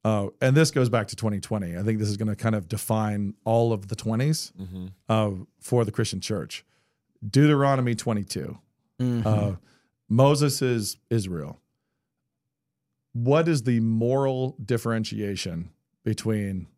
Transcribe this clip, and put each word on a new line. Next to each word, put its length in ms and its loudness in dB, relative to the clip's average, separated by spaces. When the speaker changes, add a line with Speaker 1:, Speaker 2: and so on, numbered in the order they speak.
Speaker 1:
Uh, 240 0
and 140 4
this 160 6
goes 180 2
back 180 0
to 80 -12
twenty 240 -4
twenty. 380 -6
I 60 -4
think 160 0
this 100 0
is 80 -2
gonna 180 -2
kind 200 -2
of 140 -6
define 640 -2
all 300 2
of 160 -6
the 60 -6
twenties, 640 -2
Speaker 2:
Mm-hmm. 280 -10
Speaker 1:
uh, 220 2
for 260 0
the 60 -4
Christian 300 -2
church. 440 -8
Deuteronomy 680 4
twenty-two. 640 -4
Speaker 3:
Mm-hmm. 260 0
Speaker 1:
Uh, 280 2
Moses 520 4
is 360 0
Israel. 500 -4
What 340 4
is 160 2
the 160 2
moral 840 0
differentiation 1080 -4
between 640 -4